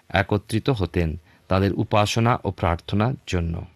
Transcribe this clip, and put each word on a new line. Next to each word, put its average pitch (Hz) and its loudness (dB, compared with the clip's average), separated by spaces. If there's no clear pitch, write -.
একত্রিত 104 0
হতেন 85 -2
তাদের 95 2
উপাসনা 113 2
ও 98 0
প্রার্থনার 101 -2
জন্য। 87 -4